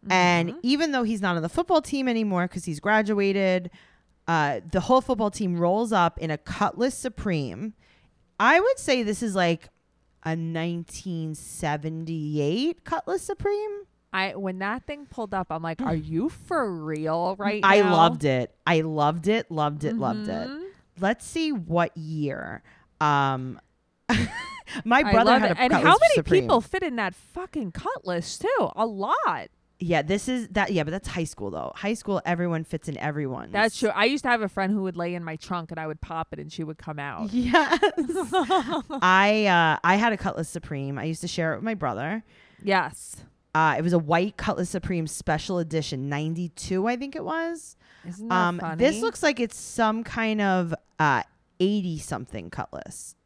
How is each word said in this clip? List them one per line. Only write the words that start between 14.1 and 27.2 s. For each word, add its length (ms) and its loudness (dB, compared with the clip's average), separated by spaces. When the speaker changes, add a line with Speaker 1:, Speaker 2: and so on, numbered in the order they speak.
Speaker 2:
I, 240 -2
when 240 -6
that 260 -6
thing 200 -10
pulled 280 -8
up, 160 -2
I'm 120 -6
like, 200 -6
"Are 140 -2
you 340 -2
for 420 -4
real 680 -2
right 260 -2
Speaker 1:
I 180 8
Speaker 2:
now?" 140 6
Speaker 1:
loved 300 6
it. 280 2
I 140 4
loved 460 0
it, 240 0
loved 320 -2
it, 140 -2
loved 300 -2
it. 220 -6
Speaker 2:
Mm-hmm. 140 -10
Speaker 1:
Let's 260 0
see 260 -2
what 440 0
year. 680 -6
Um, 600 2
<laughs> 260 -20
my 160 6
Speaker 2:
I 120 4
Speaker 1:
brother 200 8
Speaker 2:
love 100 8
Speaker 1:
had 100 4
Speaker 2:
it. 60 0
Speaker 1:
a 40 0
Speaker 2:
And 120 4
Speaker 1:
Cutlass 200 6
Speaker 2:
how 60 8
many 160 8
Speaker 1:
Supreme. 280 4
Speaker 2:
people 180 4
fit 220 -4
in 140 -4
that 180 -2
fucking 560 -8